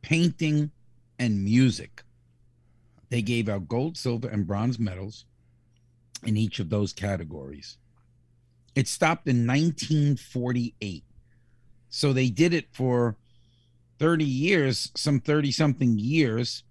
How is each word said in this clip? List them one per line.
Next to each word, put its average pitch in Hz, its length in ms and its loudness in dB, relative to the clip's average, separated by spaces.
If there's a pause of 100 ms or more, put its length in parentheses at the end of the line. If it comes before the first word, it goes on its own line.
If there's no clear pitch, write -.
painting, 156 680 0 (480)
and 107 260 0
music. 113 580 2 (1040)
They 120 140 -2
gave 117 260 0
out 98 200 -4
gold, 139 280 -4
silver, 120 320 -4
and 104 180 -2
bronze 104 320 -2
medals 98 460 -6 (1000)
in 107 140 0
each 107 240 0
of 85 100 -4
those 104 220 0
categories. 78 840 -8 (1000)
It 135 140 2
stopped - 400 0
in 120 180 2
nineteen 147 720 2
forty-eight. 120 880 -6 (840)
So - 240 0
they 131 160 2
did 156 240 4
it 170 200 -2
for 123 440 0 (840)
thirty 156 260 2
years, 143 680 0
some 143 260 0
thirty-something 143 800 2
years. 120 720 0